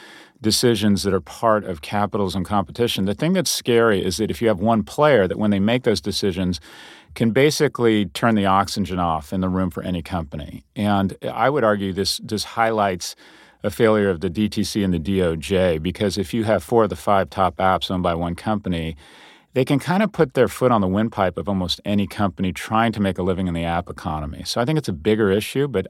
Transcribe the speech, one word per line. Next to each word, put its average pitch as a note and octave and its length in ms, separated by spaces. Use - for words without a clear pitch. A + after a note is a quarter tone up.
decisions G#2+ 640
that G2 140
are F#2 40
part G#2+ 460
of E2 160
capitalism G2+ 640
competition. G#2 640
The G2+ 100
thing E3 180
that's F3+ 160
scary A#2 560
is F#2 120
that G#2+ 120
if - 140
you A2+ 40
have G#2 120
one G#2+ 240
player C3 440
that G2+ 120
when G#2+ 100
they G2+ 100
make A#2 220
those G#2+ 200
decisions F#2 580
can A#2 160
basically A#2+ 760
turn A#2 280
the G2+ 100
oxygen F#2+ 540
off E2 340
in F#2+ 80
the F#2 80
room F#2 220
for - 100
any F2+ 220
company. D#2 600
And G2+ 420
I A#2+ 160
would C#3+ 140
argue G2+ 280
this, F#2+ 320
this G#2 200
highlights G#2+ 720
a G#2 80
failure G#2+ 400
of E2+ 100
the F#2 80
D G#2 180
T G2+ 160
C G2+ 200
and F#2 100
the E2+ 60
D F#2+ 240
O E2 120
J, F2+ 440
because F#2 400
if F#2+ 120
you A2+ 120
have G#2 200
four A2+ 200
of G2 80
the F2+ 40
five F#2+ 360
top F2+ 240
apps F#2 340
owned F#2 140
by F2 100
one E2+ 220
company, F2 600
they B2+ 100
can C#3+ 140
kind F#3 240
of G#3 80
put D3+ 240
their B2 120
foot B2 240
on A2 100
the F#2+ 60
windpipe G2 520
of F2 100
almost F#2 340
any G2+ 220
company F#2 480
trying A2+ 380
to G#2 80
make G2 180
a F#2 60
living F#2 240
in E2+ 80
the E2+ 80
app E2+ 260
economy. D#2 560
So - 160
I A#2+ 40
think D#3 120
it's D3 120
a G2+ 40
bigger G#2 380
issue, A#2+ 360
but G2 220